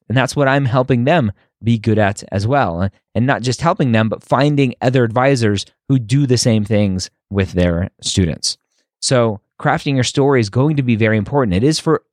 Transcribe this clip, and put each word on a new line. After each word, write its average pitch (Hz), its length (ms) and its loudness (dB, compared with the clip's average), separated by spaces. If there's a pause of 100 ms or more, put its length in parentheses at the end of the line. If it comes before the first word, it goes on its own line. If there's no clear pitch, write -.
And 110 100 -2
that's 127 160 0
what 143 140 0
I'm 139 160 2
helping 127 400 0
them 139 300 2 (280)
be 117 160 0
good 107 200 0
at 101 340 0
as 98 160 -2
well. 98 420 0 (240)
And 117 120 0
not 123 160 0
just 123 180 -4
helping 160 320 0
them, 113 160 2
but - 160 -6
finding 139 580 0
other 127 220 2
advisors 117 640 0 (240)
who 135 100 2
do 123 260 0
the 123 120 2
same 110 260 2
things 101 460 -2 (200)
with 95 220 -2
their 87 380 0 (120)
students. - 560 -2 (440)
So 117 400 0 (200)
crafting 143 340 -2
your 123 100 0
story 139 340 2
is 104 100 0
going 143 280 0
to 139 60 0
be 120 120 0
very 110 220 2
important. 107 400 0
It 107 60 2
is 156 180 0
for 160 320 -2